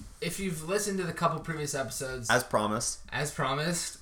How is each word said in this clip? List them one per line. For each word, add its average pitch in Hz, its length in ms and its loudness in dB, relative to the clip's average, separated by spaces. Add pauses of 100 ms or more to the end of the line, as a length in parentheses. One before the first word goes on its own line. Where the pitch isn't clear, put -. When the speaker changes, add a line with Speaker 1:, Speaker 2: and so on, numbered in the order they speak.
(200)
Speaker 1:
if 170 200 -2
you've 165 280 -2
listened 196 300 2
to 180 80 0
the 165 80 -2
couple 156 260 2
previous 151 360 -4
episodes, 127 540 -4
Speaker 2:
As 123 140 8
promised. 107 560 2 (120)
Speaker 1:
as 143 200 0
promised, 151 720 0